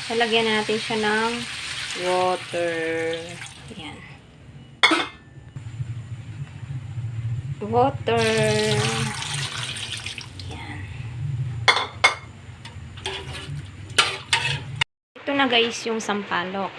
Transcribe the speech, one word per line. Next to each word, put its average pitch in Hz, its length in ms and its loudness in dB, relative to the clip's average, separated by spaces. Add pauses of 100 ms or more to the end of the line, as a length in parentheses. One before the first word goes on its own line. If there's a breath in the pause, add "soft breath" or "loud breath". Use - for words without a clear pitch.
Lalagyan 226 400 4
na 214 160 4
natin 214 160 2
siya 220 240 0
ng 214 320 4 (720)
water. 170 1120 2 (560)
Ayan. - 260 -10 (3750)
Water. 233 560 4 (2250)
Ayan. - 340 -8 (4000)
Ito 277 160 -2
na, 277 160 6
guys, 233 400 4
yung 226 160 0
sampalok. 190 640 0 (100)